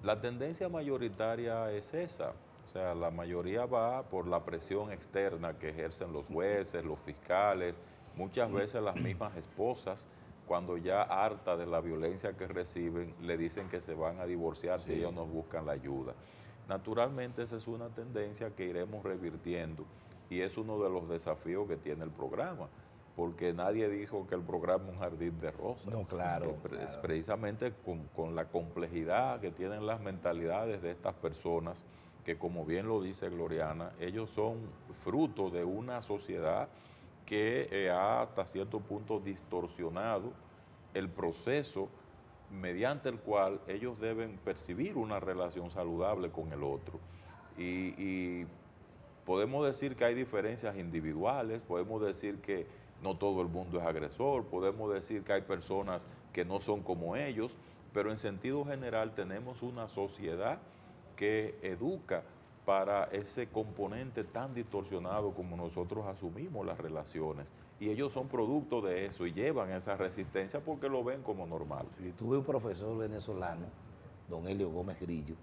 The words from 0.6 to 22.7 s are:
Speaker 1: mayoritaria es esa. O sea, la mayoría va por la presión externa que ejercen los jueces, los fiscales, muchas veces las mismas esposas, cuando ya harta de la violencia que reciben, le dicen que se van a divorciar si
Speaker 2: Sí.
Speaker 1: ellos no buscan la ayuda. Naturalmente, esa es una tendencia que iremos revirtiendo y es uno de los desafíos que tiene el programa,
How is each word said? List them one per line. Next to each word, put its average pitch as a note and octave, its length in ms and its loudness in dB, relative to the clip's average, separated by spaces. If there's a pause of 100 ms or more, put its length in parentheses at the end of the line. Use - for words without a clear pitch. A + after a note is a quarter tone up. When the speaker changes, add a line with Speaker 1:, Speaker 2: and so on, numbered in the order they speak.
Speaker 1:
mayoritaria A2+ 1040 2
es G#2 220 -4
esa. E3 400 -2 (320)
O - 40 -18
sea, F#2 240 0
la E2+ 160 2
mayoría F2 560 0
va B2 380 2
por F#2 240 -2
la E2+ 160 4
presión F#2+ 480 -2
externa F2 680 0
que D#2 120 -4
ejercen D#2+ 420 -4
los D2 160 -4
jueces, F2+ 560 2
los D#2 160 -2
fiscales, F2+ 800 4 (380)
muchas G#2 340 2
veces G#2+ 320 2
las F#2+ 140 0
mismas G2 400 -2
esposas, G2 720 -2 (360)
cuando F2+ 320 2
ya F#2 260 6
harta G2 520 4
de E2+ 100 0
la E2+ 140 4
violencia E2+ 560 0
que F#2 120 -6
reciben, F2 760 -2
le E2+ 160 0
dicen F2 320 -2
que F2+ 100 -2
se E2 140 -6
van D#2+ 260 0
a F2+ 60 -2
divorciar F2 560 0
si F2 100 -4
Speaker 2:
Sí. D#2+ 80 2
Speaker 1:
ellos E2+ 140 0
no E2 120 -4
buscan D#2+ 400 -4
la D2 60 0
ayuda. C2+ 420 -2 (540)
Naturalmente, A#2+ 760 2
esa A#2 140 -4
es G#2+ 100 -8
una A#2 200 -4
tendencia A2+ 680 -4
que F#2+ 100 -2
iremos F2+ 380 -2
revirtiendo E2+ 840 -2 (440)
y F2 120 0
es F#2+ 160 0
uno G#2+ 220 -2
de G2+ 100 6
los F2 180 0
desafíos E2+ 600 0
que E2 100 0
tiene D#2 260 -4
el D#2+ 80 -4
programa, G2+ 560 -2 (500)